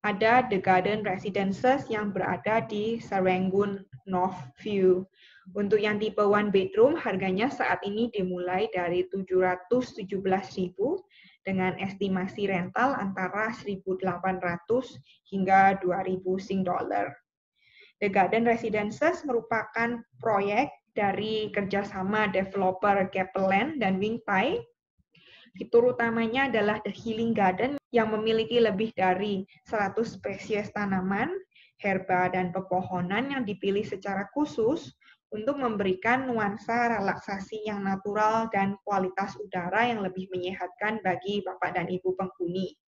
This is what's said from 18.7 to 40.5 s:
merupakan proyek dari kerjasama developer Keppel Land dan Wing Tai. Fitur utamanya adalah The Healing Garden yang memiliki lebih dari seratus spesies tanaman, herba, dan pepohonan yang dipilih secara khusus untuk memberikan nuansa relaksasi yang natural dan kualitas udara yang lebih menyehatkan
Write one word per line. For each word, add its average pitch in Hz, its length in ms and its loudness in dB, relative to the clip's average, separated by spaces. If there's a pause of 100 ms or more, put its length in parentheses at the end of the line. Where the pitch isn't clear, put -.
merupakan 233 760 -2 (160)
proyek 208 540 2 (260)
dari 208 560 -2
kerjasama 202 800 -2
developer 190 800 2
Keppel 190 360 -2
Land 220 220 2 (100)
dan 190 200 2
Wing 220 240 -2
Tai. 220 320 0 (1000)
Fitur 240 340 4
utamanya 233 560 0
adalah 202 380 0
The 202 100 -6
Healing 226 400 -2
Garden 208 400 2 (160)
yang 220 220 2
memiliki 220 480 2
lebih 220 340 0
dari 190 480 0 (240)
seratus 208 480 -2
spesies 202 560 -6
tanaman, 196 560 -2 (560)
herba, 185 480 2
dan 180 240 -2
pepohonan 190 800 -2
yang 262 80 -2
dipilih 196 400 -2
secara 196 480 -6
khusus 285 640 -2 (360)
untuk 247 280 -4
memberikan 226 680 0
nuansa 233 640 -2
relaksasi 202 760 -4
yang 202 200 -4
natural 214 640 0
dan 196 320 2
kualitas 196 560 -2
udara 190 480 0
yang 220 160 -2
lebih 185 280 -6
menyehatkan 190 720 -6